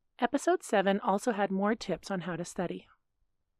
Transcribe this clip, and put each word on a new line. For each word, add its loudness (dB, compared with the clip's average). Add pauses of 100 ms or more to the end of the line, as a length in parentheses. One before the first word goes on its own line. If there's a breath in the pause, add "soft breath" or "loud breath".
(180)
Episode 2
seven 2
also 0
had 0
more 2
tips -6
on -4
how -4
to -6
study. -6 (720)